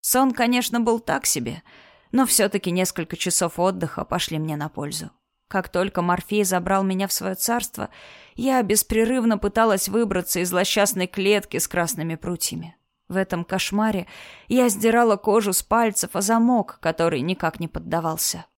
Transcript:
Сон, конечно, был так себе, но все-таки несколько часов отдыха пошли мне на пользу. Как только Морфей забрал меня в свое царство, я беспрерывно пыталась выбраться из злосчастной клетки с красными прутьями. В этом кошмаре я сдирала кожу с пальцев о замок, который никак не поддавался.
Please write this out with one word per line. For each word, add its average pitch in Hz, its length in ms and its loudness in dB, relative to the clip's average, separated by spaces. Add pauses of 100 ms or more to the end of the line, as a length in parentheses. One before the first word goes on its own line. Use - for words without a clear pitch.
Сон, 262 320 2
конечно, 240 480 0
был 226 180 2
так - 260 -4
себе, 135 380 -4 (480)
но 254 140 4
все-таки 202 440 0
несколько 175 460 -2
часов 175 440 -2
отдыха 180 440 -2
пошли - 340 -4
мне 156 200 -4
на 147 100 -6
пользу. 151 440 -10 (360)
Как 185 220 -4
только 185 320 -2
Морфей 196 420 0
забрал 185 400 0
меня 190 240 0
в - 60 -4
свое 190 220 -4
царство, - 540 -4 (460)
я 254 260 2
беспрерывно 220 760 2
пыталась 208 500 2
выбраться 190 540 0
из 180 80 -2
злосчастной 190 580 2
клетки 196 500 0
с - 120 -2
красными 165 460 -2
прутьями. 165 600 -6 (320)
В 180 80 -10
этом 185 300 -2
кошмаре 196 600 0 (440)
я 247 180 4
сдирала 226 480 4
кожу 208 380 2
с - 100 -2
пальцев 220 540 0
о - 20 0
замок, 226 640 2
который 160 400 0
никак 170 400 -2
не 165 80 -6
поддавался. 165 760 -4 (120)